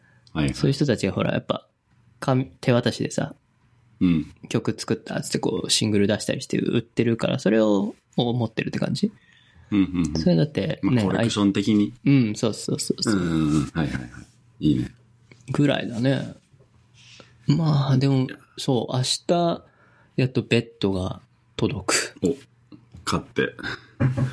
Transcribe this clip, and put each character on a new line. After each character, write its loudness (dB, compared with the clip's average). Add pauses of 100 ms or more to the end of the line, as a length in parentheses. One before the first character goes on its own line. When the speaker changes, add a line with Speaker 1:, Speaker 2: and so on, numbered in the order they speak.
(320)
Speaker 1:
は -2
い 2
は 0
い。 -4
Speaker 2:
そ 0
う 4
い -
う 4
人 0
た 2
ち -2
が 0
ほ -2
ら、 -2
や -2
っ -8
ぱ、 -4 (500)
か-、 0 (280)
手 2
渡 2
し -4
で -4
さ、 -6 (680)
Speaker 1:
う 4
ん。 0 (160)
Speaker 2:
曲 -2
作 -4
っ -2
た -8
っ -6
つ -8
っ -10
て 2
こ -2
う、 -4
シ 2
ン 0
グ 2
ル 4
出 2
し -12
た -2
り -6
し -12
て -2
売 0
っ 0
て 0
る 0
か -2
ら、 0
そ 0
れ 4
を、 2 (220)
を 2
持 0
っ -4
て -4
る -8
っ -6
て -4
感 -2
じ？ -2 (600)
Speaker 1:
う 2
ん 2
う -2
ん -8
う -2
ん。 0
Speaker 2:
そ 2
れ 4
だ 4
っ 2
て -4
ね、 -4
Speaker 1:
ま 2
あ、 2
コ 0
レ 0
ク 0
シ -4
ョ 4
ン 4
的 2
に。 2 (140)
Speaker 2:
あ 4
い-、 -
う 4
ん、 -6
そ -2
う -4
そ -6
う -2
そ -2
う -12
そ 0
う。 4
Speaker 1:
う 2
ん -2
う 0
ん 0
う 2
ん。 0
は -2
い -2
は -
い -
は -6 (640)
い。 -
い 2
い 0
ね。 -4 (580)
Speaker 2:
ぐ 2
ら 2
い -6
だ -6
ね。 0 (1120)
ま 2
あ、 4
で 2
も、 2
Speaker 1:
い -4
や。 -14 (200)
Speaker 2:
そ -2
う、 -2
明 0 (240)
日、 0 (540)
や 2
っ 2
と -2
ベ 2
ッ 0 (120)
ド 0
が -4 (360)
届 -2
く。 -4
Speaker 1:
お、 0 (680)
買 -2
っ -8
て。 -2 (800)